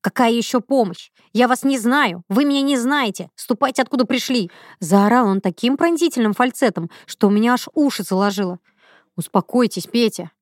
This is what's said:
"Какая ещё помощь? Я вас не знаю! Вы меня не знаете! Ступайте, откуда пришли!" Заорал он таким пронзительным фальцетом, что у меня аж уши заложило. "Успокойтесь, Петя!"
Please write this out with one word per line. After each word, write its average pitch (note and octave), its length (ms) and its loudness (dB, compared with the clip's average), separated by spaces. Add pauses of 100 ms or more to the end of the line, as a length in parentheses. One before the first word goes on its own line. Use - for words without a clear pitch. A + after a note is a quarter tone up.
"Какая A#3 320 0
ещё A#3 280 -2
помощь? A3 500 -2 (240)
Я A#3+ 120 4
вас B3 160 0
не C4+ 160 0
знаю! A3+ 520 0
Вы B3+ 160 2
меня C#4 160 0
не C#4 160 0
знаете! A#3+ 560 -2
Ступайте, C4 480 -2
откуда B3 240 0
пришли!" B3 440 -2 (300)
Заорал G3+ 460 4
он G3 160 0
таким A#3 340 -2
пронзительным D#4+ 560 0
фальцетом, A3 580 0 (140)
что - 240 0
у - 20 4
меня A3 220 2
аж - 220 -2
уши C#4+ 280 0
заложило. F#3+ 560 -2 (580)
"Успокойтесь, G3 720 -2
Петя!" A3 440 -2 (120)